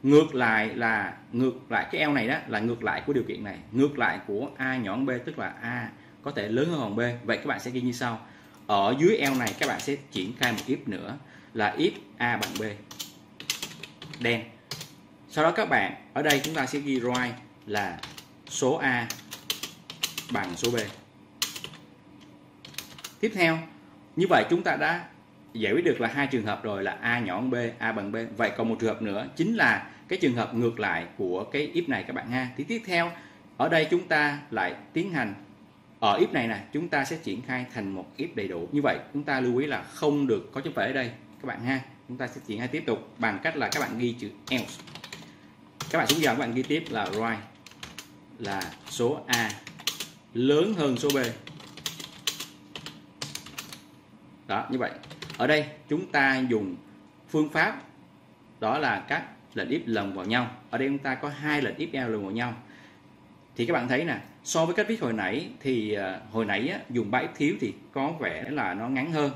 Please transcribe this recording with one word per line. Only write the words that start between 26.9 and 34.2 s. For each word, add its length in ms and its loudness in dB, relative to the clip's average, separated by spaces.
A 180 2
nhỏ 200 -2
hơn 100 0
B, 60 2
A 120 0
bằng 200 -4
B. 40 -4
Vậy 200 2
còn 120 2
một 100 2
trường 140 2
hợp 80 -4
nữa 340 -2
chính 200 2
là 340 4
cái 140 -2
trường 140 4
hợp 180 0
ngược 260 2
lại 260 0
của 260 0
cái 300 -2
if 140 2
này 160 0
các 100 -8
bạn 180 -6
ha. 160 0
Thì 60 -4
tiếp 220 -4
theo, 260 0
ở 120 4
đây 220 6
chúng 160 2
ta 320 4